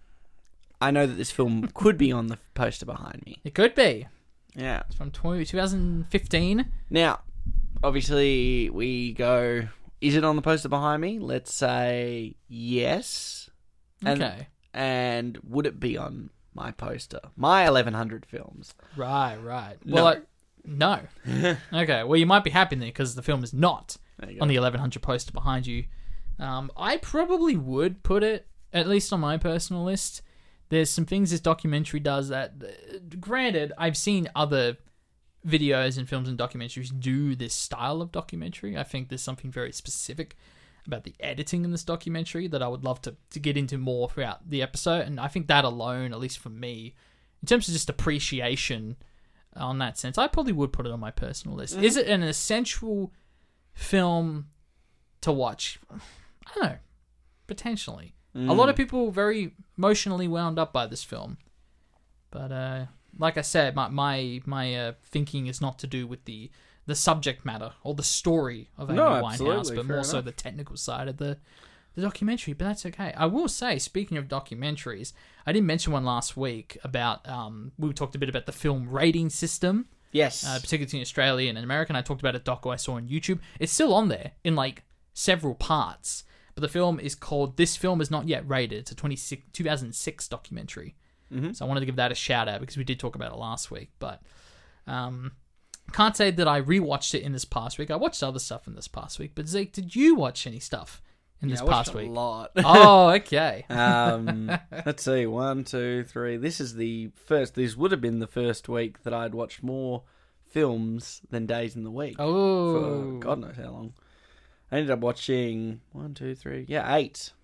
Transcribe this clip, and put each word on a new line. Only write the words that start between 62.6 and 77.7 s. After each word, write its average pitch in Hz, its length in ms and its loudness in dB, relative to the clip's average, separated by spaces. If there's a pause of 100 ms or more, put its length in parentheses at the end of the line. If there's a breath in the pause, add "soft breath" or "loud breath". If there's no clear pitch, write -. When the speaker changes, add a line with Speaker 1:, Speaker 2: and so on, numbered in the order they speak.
Speaker 2:
like 160 180 2
I 151 40 0
said, 143 340 2
my, 131 140 0
my, 135 560 -2
my, 131 300 -4
uh, 117 180 -6 (100)
thinking 143 420 -2
is 127 160 -6
not 135 180 -4
to 143 80 -10
do 127 200 -6
with 123 180 -14
the, 110 240 -16 (380 soft breath)
the 147 80 -2
subject 143 500 0
matter 110 280 -8 (100)
or 147 100 -6
the 143 80 -6
story 139 760 0
of 139 140 -8
Amy 165 80 2
Speaker 1:
No, 302 60 6 (180)
Speaker 2:
Winehouse, 113 120 -2
Speaker 1:
absolutely, 143 420 0
Speaker 2:
but 120 100 -4
Speaker 1:
fair 143 120 -2
Speaker 2:
more 139 60 -2
so 139 140 -2
Speaker 1:
enough. 123 80 -4
Speaker 2:
the 120 60 -8
technical 131 460 -12
side 131 300 -6
of 135 100 -8
the, 143 200 -4 (560 soft breath)
the 175 80 -8
documentary. 202 540 -2
But 175 100 -2
that's 208 220 -4
okay. 180 280 -8
I 165 120 2
will 285 200 2
say, 240 300 -2
speaking 185 400 -4
of 139 100 -6
documentaries, 135 840 -6 (320 soft breath)
I 151 60 0
did 208 120 6
mention 165 300 2
one 135 100 0
last 120 320 -2
week 127 480 -6
about, 120 460 -2
um, 113 480 -10